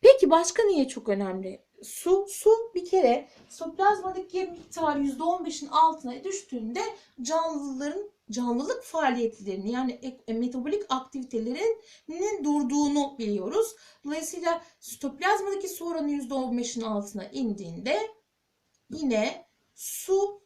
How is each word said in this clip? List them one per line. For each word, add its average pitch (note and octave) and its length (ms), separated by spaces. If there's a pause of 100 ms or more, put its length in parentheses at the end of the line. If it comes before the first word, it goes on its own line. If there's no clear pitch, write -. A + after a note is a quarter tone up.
Peki B4 280
başka E4+ 340
niye E4 240
çok A3+ 220
önemli? F#3+ 520 (220)
Su, G4 460
su - 200 (260)
bir F4+ 100
kere C#4 420 (220)
sitoplazmadaki F#4 960
miktarı E4 540
yüzde C#4 240
on F4 220
beşin D4 220
altına D4 560
düştüğünde C4 580 (400)
canlıların D4+ 880 (200)
canlılık B3 520
faaliyetlerini A3+ 880
yani B3 200
ek-, B3+ 360
e, A3+ 60
metabolik B3+ 560
aktivitelerinin D4+ 1500
durduğunu C#4+ 760
biliyoruz. A3 560 (300)
Dolayısıyla E4 560 (180)
sitoplazmadaki G4 880
su E4+ 180
oranı D#4+ 260
yüzde C4+ 220
on B3+ 240
beşin A#3+ 240
altına G#3 440
indiğinde G#3 720 (920)
yine B3 560 (300)
su G4+ 720